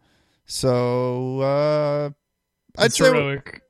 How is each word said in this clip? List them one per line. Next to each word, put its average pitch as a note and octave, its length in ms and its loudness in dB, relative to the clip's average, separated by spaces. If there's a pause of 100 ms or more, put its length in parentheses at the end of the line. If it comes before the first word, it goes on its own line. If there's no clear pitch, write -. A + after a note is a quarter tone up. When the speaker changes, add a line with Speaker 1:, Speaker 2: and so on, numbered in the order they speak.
(480)
Speaker 1:
So, B2+ 920 -2
uh, D3 680 0 (680)
I'd G#3 100 4
Speaker 2:
It's A3+ 100 0
Speaker 1:
say C4 80 4
Speaker 2:
heroic. C#3+ 640 0